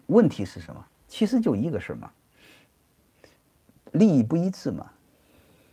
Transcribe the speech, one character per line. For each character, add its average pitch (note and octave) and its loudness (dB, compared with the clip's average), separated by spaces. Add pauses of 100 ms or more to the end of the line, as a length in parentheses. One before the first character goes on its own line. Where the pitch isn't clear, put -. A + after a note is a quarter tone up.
问 G3+ 6
题 - -4
是 G2 -12
什 - -16
么？ - -18 (240)
其 - -4
实 A3+ 0
就 F3 0
一 B2 -2
个 A2+ -4
事 - -10
儿 - -10
嘛， - -16 (1800)
利 F3+ 6
益 B2 6
不 A2 -2
一 F3 0
致 - -8
嘛， D2+ -10 (840)